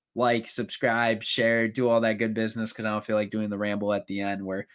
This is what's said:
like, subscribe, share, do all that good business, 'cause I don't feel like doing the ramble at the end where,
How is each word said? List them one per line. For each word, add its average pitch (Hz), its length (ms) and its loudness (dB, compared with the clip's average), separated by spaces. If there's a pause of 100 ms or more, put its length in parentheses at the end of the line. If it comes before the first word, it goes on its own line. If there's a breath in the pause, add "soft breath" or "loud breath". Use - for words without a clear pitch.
(140)
like, 120 340 2
subscribe, 117 760 0
share, 113 440 2
do 120 220 0
all 117 100 4
that 110 200 2
good 113 160 0
business, 110 360 -2
'cause 110 140 -6
I 107 60 0
don't 107 120 -2
feel 110 120 0
like 107 160 0
doing 107 180 -2
the 101 80 -4
ramble 104 340 0
at 101 140 0
the 98 160 -4
end 98 240 -4
where, 95 300 -4